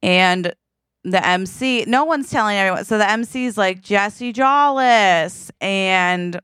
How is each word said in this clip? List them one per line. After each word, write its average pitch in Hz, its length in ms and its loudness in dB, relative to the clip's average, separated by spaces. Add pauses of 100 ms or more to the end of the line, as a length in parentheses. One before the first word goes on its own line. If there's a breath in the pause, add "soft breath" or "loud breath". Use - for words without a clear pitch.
And 180 520 2 (500)
the 185 220 0
M 180 200 0
C, 254 420 -2
no 254 160 2
one's 311 260 -2
telling 214 280 -2
anyone. 190 280 0
So 220 120 -2
the 208 120 2
M 220 140 0
C's 247 340 -6
like, 190 240 0
Jesse 208 520 -4
Jollis. 247 1160 2 (100)
And 180 840 -2